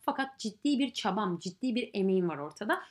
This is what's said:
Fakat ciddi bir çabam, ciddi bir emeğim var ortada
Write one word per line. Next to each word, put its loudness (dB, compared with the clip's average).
Fakat -4
ciddi 0
bir 0
çabam, 0
ciddi -4
bir -2
emeğim 4
var -2
ortada -4